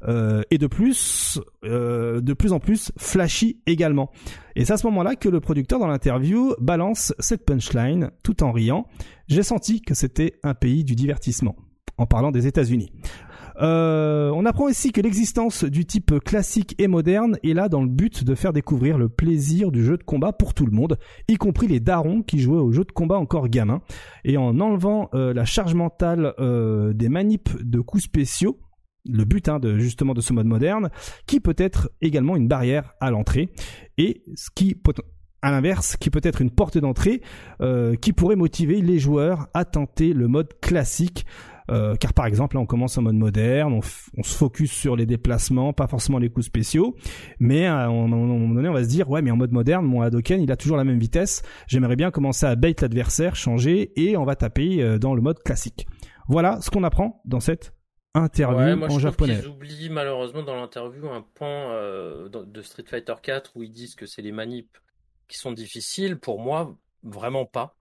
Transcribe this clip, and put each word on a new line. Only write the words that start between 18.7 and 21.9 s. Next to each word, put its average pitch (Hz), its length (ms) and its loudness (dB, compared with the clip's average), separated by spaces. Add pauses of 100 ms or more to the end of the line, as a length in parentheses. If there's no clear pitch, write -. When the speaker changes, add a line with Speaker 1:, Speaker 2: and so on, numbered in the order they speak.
Speaker 1:
le 117 100 2
plaisir 160 640 2
du 117 120 2
jeu 147 120 4
de - 80 -8
combat 160 280 0
pour - 220 0
tout 147 100 2
le 117 60 2
monde, 127 260 2 (300)
y 226 80 4
compris 214 320 0
les 147 140 2
darons 175 420 0